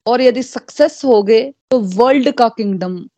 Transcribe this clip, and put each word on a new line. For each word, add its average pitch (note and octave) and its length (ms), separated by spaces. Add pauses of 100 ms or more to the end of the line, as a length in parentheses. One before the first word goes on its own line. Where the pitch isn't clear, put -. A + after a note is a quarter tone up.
और B3 140
यदि B3+ 220
सक्सेस - 640
होगे A3+ 500 (160)
तो B3+ 100
वर्ल्ड A#3+ 500
का A#3 180
किंगडम F#3 580 (120)